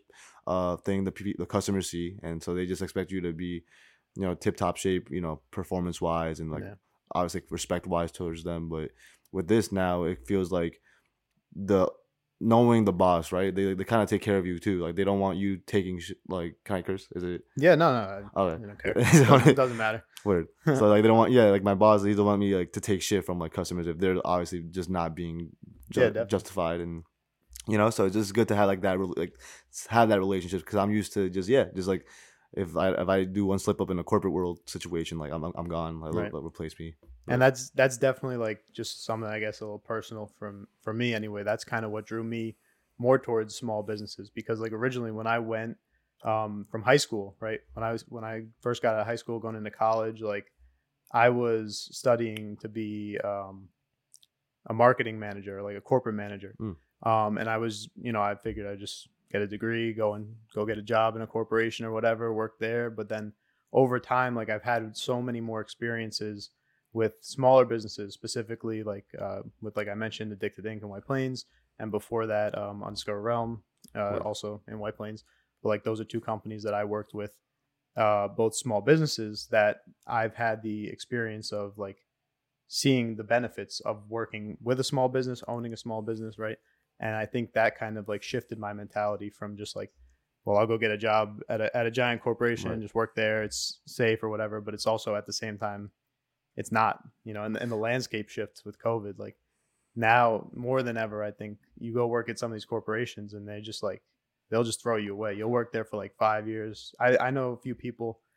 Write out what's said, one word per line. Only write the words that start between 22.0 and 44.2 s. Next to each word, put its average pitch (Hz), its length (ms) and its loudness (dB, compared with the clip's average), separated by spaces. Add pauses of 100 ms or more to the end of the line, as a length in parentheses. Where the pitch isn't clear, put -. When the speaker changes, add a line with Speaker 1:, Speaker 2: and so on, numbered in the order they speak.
Speaker 1:
he 104 100 4
don't 101 120 4
want 101 140 4
me, 101 140 4
like, 90 200 0
to 101 60 -6
take 98 220 0
shit 95 220 0
from, 90 140 -4
like, 80 140 -4
customers 87 360 -4
if 82 100 -4
they're 92 260 2
obviously 87 380 -2
just 85 260 -6
not 82 280 -2
being 85 340 -8 (400)
ju-, 131 100 0
Speaker 2:
Yeah, 120 80 8
definitely. 107 220 -2
Speaker 1:
justified, 87 500 0
and, 85 240 -8 (600)
you 107 100 2
know, 107 140 6
so 104 160 4
it's 95 80 2
just 98 200 0
good 110 140 4
to 110 60 2
have, 101 140 6
like, 95 140 0
that, 95 160 2
rel-, 92 180 -4
like, 90 180 -4 (360)
s-, - 160 -12
have 113 240 6
that 104 80 6
relationship, 92 460 0
'cause 104 120 -4
I'm 101 160 4
used 104 220 0
to 98 160 0
just, 92 180 -2
yeah, 123 260 6
just, 92 140 -2
like, 92 180 0 (460)
if 85 240 -4
I, 92 140 2
if 87 180 0
I 95 160 4
do 98 220 0
one 95 120 2
slip 104 220 0
up 95 100 -2
in 90 80 -2
a 85 60 -4
corporate 95 280 2
world 87 340 -2
situation, 82 520 -6
like, 76 140 -8
I'm, 80 120 -4
I'm 85 240 -8
gone. 82 320 -4
Like, 80 140 -6
Speaker 2:
Right. 95 160 -2
Speaker 1:
they'll, 78 100 -8
they'll 80 80 -10
replace 80 300 -10
me. 82 180 -12 (320)
Speaker 2:
And 123 120 2
Speaker 1:
But 131 60 8
Speaker 2:
that's, 127 240 0
that's 131 280 2
definitely, 131 400 0
like, 110 240 -4 (100)
just - 320 -10
something, 110 240 -6
I 107 100 -6
guess, 107 220 -6
a 110 40 -10
little 104 140 -10
personal 110 480 -8 (120)
from, 101 280 -12 (140)
for 110 140 -6
me 117 200 0
anyway. 107 280 -6
That's 107 220 -2
kinda 110 240 -4
what 107 180 -6
drew 113 180 -6
me 113 320 -6 (400)
more 127 220 6
towards 110 360 -2
small 107 280 -4
businesses, 107 480 -10